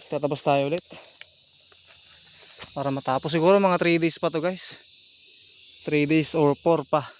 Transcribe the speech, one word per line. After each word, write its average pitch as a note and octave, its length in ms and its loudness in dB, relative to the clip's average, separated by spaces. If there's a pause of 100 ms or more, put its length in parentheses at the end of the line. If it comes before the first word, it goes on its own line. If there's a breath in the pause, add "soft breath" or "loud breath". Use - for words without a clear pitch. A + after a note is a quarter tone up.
Tatabas C#3+ 400 -6
tayo C#3 240 2
ulit. E3+ 160 -4 (1900 loud breath)
Para C#3 160 -2
matapos. C#3 400 -2
Siguro F3 240 4
mga F3+ 240 2
three E3+ 160 2
days D#3+ 240 -2
pa E3 80 -2
to D#3+ 80 -4
guys. F3+ 400 -6 (1040)
Three D3 240 0
days D#3+ 320 0
or C#3+ 160 4
four D#3 320 0
pa. D3 340 -2